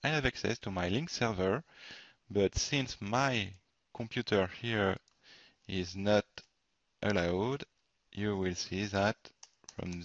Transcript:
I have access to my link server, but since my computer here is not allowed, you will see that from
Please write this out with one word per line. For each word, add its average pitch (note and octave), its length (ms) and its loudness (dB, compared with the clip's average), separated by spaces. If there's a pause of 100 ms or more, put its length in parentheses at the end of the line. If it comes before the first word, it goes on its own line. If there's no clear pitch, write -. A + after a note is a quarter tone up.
I C#3+ 40 0
have D3 180 0
access A#2 320 0
to - 120 -8
my F2+ 200 0
link A2+ 180 0
server, G#2+ 560 0 (640)
but G2+ 300 2
since C3+ 420 -2
my A2+ 520 0 (420)
computer G#2+ 560 2 (100)
here G#2+ 360 2 (720)
is F2+ 260 -2
not G2+ 300 4 (760)
allowed, G2 600 0 (500)
you G2+ 240 -2
will F#2 200 0
see G2 300 -4
that G2 280 2 (600)
from F2 280 -6